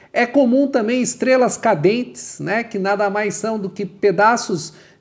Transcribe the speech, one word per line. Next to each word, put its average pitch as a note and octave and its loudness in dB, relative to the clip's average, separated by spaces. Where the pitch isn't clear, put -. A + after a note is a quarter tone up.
É A#3 0
comum C4+ 2
também B3 0
estrelas B3 0
cadentes, G#3+ -2
né, F#3+ -4
que G#3+ -8
nada G3 0
mais G#3 -4
são A3 -4
do F#3+ -6
que G3+ -8
pedaços G3+ 0